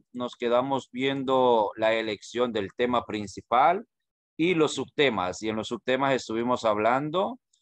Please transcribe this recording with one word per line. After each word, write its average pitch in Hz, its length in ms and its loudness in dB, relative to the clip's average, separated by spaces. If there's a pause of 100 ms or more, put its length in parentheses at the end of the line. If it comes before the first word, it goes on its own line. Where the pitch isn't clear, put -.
(120)
Nos 123 240 -8
quedamos 123 560 0
viendo 127 840 2
la 110 160 2
elección 113 580 -2
del 101 240 -4
tema 120 300 0
principal 123 800 0 (520)
y 175 160 2
los 151 220 2
subtemas. 113 680 -2
Y 110 80 -4
en 110 60 -2
los 107 140 -6
subtemas 131 440 0
estuvimos 117 520 -2
hablando, 147 720 0 (220)